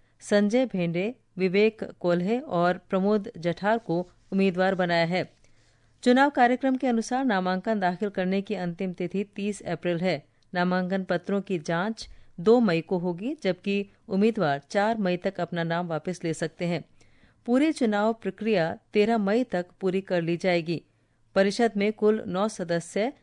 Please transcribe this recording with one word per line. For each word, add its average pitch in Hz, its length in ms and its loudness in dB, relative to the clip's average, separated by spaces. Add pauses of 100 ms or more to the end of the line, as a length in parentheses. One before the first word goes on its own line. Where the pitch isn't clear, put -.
(200)
संजय 208 460 2
भेंडे, 180 480 -2 (220)
विवेक 196 480 2
कोल्हे 175 540 0
और 180 400 0
प्रमोद 196 600 0
जठार 185 400 0
को 175 320 -4 (220)
उम्मीदवार 190 420 2
बनाया 170 320 2
है। 175 260 -2 (680)
चुनाव 262 280 6
कार्यक्रम 262 460 2
के 269 100 -2
अनुसार 247 380 0
नामांकन 190 560 0
दाखिल 180 280 -2
करने 190 340 -2
की 202 120 -6
अंतिम 180 380 -4
तिथि 190 320 -4
तीस 202 380 -6
अप्रैल 175 360 -4
है। 170 280 -2 (280)
नामांकन 180 500 0
पत्रों 185 360 -2
की 190 180 -4
जांच 175 500 -4 (320)
दो 226 200 6
मई 170 200 2
को 180 180 -2
होगी, 180 440 -4
जबकि 202 440 -2 (220)
उम्मीदवार 190 520 0 (100)
चार 214 280 0
मई 180 180 0
तक 190 240 -4
अपना 170 220 -4
नाम 170 240 -2
वापस 165 380 -6
ले 160 100 -2
सकते 170 300 -8
हैं। 170 200 -2 (640)
पूरी 269 260 2
चुनाव 220 400 0
प्रक्रिया 196 680 -2 (140)
तेरह 214 260 2
मई 208 260 2
तक 180 220 -6 (140)
पूरी 190 200 0
कर 180 220 -2
ली 170 140 -2
जाएगी। 170 460 -2 (520)
परिषद 208 420 2
में 208 160 0
कुल 214 340 2
नौ 190 220 -2
सदस्य 196 640 -4 (100)